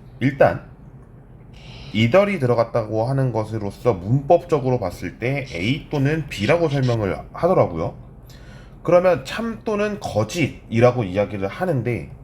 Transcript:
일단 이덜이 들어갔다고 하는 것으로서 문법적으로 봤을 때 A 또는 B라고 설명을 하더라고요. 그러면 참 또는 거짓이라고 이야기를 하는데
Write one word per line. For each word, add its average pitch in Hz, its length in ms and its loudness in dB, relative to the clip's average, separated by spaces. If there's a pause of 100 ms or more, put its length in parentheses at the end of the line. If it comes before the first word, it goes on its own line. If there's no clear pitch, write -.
(200)
일단 - 500 2 (1200)
이덜이 175 460 4
들어갔다고 113 680 0
하는 131 280 0
것으로서 107 600 -2
문법적으로 131 840 2
봤을 90 400 -6
때 135 320 -4
A 101 380 -4
또는 151 400 0
B라고 151 400 2
설명을 120 500 0 (140)
하더라고요. 120 640 0 (880)
그러면 175 420 4
참 226 380 -6
또는 208 360 -2
거짓이라고 - 1040 0
이야기를 98 440 -2
하는데 117 640 -2 (140)